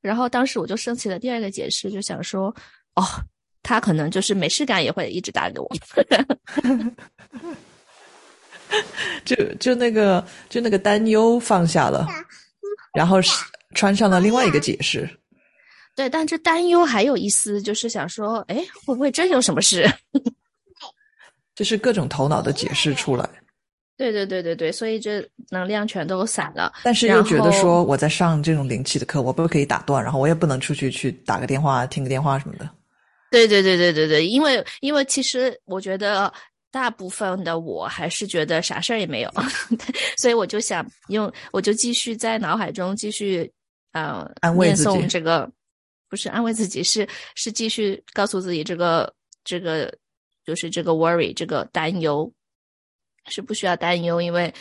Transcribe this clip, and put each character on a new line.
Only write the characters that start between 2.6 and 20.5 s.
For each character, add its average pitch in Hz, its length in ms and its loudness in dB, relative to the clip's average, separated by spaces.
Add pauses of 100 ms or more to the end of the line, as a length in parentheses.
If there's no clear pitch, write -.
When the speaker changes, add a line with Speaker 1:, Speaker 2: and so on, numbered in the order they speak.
Speaker 1:
，“哦， 180 80 2 (600)
他 233 160 0
可 202 120 0
能 156 160 0
就 185 120 -2
是 202 120 -2
没 180 160 0
事 - 160 -2
干 190 200 0
也 143 80 0
会 147 180 -4
一 180 100 -6
直 - 120 -10
打 - 180 -2
给 - 80 -12
我。” - 100 -8 (3000)
<laughs> - 580 -4
Speaker 2:
就， - 120 2 (240)
就 254 140 4
那 240 180 2
个， 196 320 4 (240)
就 240 120 -2
那 233 80 0
个 196 100 2
担 208 280 4
忧 226 320 6
放 190 280 2
下 156 220 4
了， 69 180 0 (880)
然 160 120 4
后 190 160 6
是 180 80 2 (440)
穿 202 200 2
上 202 160 4
了 180 100 6
另 208 120 6
外 247 140 4
一 175 40 4
个 147 80 4
解 - 220 0
释。 - 280 -2 (840)
Speaker 1:
对， 269 160 -2
但 320 160 0
这 330 120 -2
担 339 280 2
忧 349 180 6
还 226 200 4
有 269 120 4
一 196 120 -2
丝， 202 340 0
就 208 100 -4
是 220 160 -4
想 175 200 -4
说 220 300 -4 (100)
，“诶， 185 80 -4 (280)
会 277 100 -2
不 240 60 -4
会 277 100 2
真 339 200 0
有 277 100 4
什 190 140 2
么 160 80 0
事？” 185 260 4 (240)
<laughs> - 1400 -10